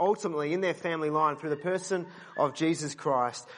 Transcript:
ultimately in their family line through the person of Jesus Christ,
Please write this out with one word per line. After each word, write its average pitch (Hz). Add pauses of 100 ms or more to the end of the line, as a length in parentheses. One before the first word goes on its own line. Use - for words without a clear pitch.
ultimately 170
in 190
their 175
family 160
line 151
through 156
the 147
person 180 (320)
of 139
Jesus 160
Christ, 123 (120)